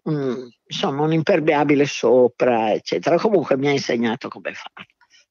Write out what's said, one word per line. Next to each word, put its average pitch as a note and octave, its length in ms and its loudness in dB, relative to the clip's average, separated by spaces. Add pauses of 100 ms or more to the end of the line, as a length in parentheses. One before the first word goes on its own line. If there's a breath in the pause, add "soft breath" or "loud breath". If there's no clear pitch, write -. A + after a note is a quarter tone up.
un, C3 460 -4 (180)
insomma, D3 380 -4
un D#3 100 0
impermeabile D3+ 720 2
sopra, A#2+ 880 2
eccetera. F2 440 -2
Comunque E3+ 380 0
mi C#3 120 0
ha - 20 2
insegnato A#2 580 -2
come F#2+ 240 -12
fare, - 360 -20 (420 soft breath)